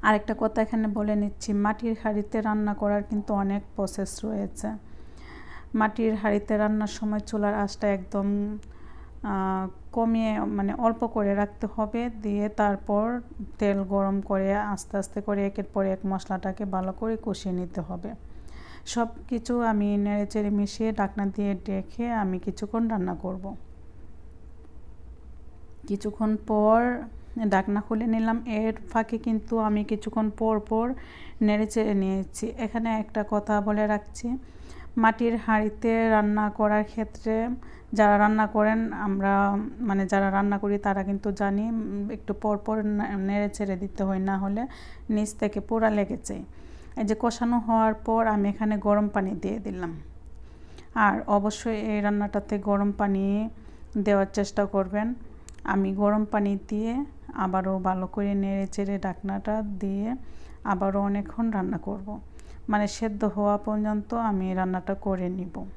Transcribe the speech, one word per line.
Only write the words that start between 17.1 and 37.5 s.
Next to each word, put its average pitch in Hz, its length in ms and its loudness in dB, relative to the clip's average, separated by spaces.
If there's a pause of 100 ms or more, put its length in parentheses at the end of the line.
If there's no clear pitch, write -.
কষিয়ে 190 320 -2
নিতে 180 260 -4
হবে। 175 300 -6 (760)
সব 233 220 0 (200)
কিছু 240 320 0
আমি 208 360 4
নেড়ে 202 300 2
চেড়ে 208 240 0
মিশিয়ে 208 420 0
ঢাকনা 202 340 0
দিয়ে 202 280 0 (120)
ঢেকে 202 460 -4
আমি 196 260 0
কিছুক্ষণ 208 500 -2
রান্না 185 260 0
করব। 190 400 -6 (2250)
কিছুক্ষণ 208 480 0
পর 214 440 6 (680)
ঢাকনা 196 300 2
খুলে 226 260 -2
নিলাম। 226 400 2
এর 220 280 0 (140)
ফাঁকে 226 300 0
কিন্তু 220 400 0
আমি 208 260 2
কিছুক্ষণ 214 460 0
পর 220 300 2
পর 220 260 0 (540)
নেড়ে 214 260 4
চেড়ে 214 280 2
নিয়েছি। 190 520 0 (120)
এখানে 226 320 -2
একটা 214 400 0
কথা 208 300 2
বলে 208 260 2
রাখছি, 214 500 -2 (600)
মাটির 226 400 4
হাঁড়িতে 226 720 4
রান্না 208 400 4
করার 214 340 4
ক্ষেত্রে 220 640 -2 (460)